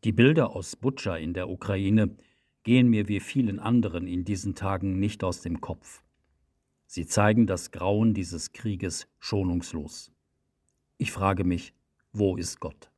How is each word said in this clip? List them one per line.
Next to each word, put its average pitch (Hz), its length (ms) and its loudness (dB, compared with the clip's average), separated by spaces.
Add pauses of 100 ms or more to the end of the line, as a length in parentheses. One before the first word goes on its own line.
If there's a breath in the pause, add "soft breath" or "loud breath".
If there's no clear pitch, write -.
Die 113 60 2
Bilder 127 440 6
aus - 200 -10
Butscha 123 400 -4
in 82 180 -6
der 90 160 -6
Ukraine 101 640 0 (460 soft breath)
gehen 123 280 6
mir 104 180 2
wie 101 120 0
vielen 110 380 -2
anderen 104 480 0
in 90 180 -4
diesen 98 300 -4
Tagen 95 460 -2
nicht 101 240 -2
aus 92 180 -4
dem 127 200 -6
Kopf. - 420 -14 (800)
Sie 82 220 -10
zeigen 107 400 6
das 92 240 -4
Grauen 104 420 2
dieses 87 400 -6
Krieges 95 540 -6 (100)
schonungslos. 87 920 -4 (880)
Ich - 120 -4
frage 95 320 0
mich, 87 300 -2 (400)
wo 98 240 2
ist 87 220 -8
Gott? - 380 -12